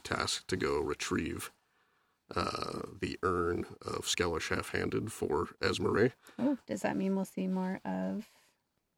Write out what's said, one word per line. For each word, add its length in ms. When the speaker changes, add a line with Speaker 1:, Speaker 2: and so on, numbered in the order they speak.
Speaker 1:
task 460
to 80
go 240
retrieve, 720
uh, 460
the 220
urn 420
of 260
Skelesh 420
Half-Handed 640
for 380
Esmeralda. 520
Speaker 2:
Oh, 260
does 160
that 140
mean 180
we'll 100
see 220
more 380
of 440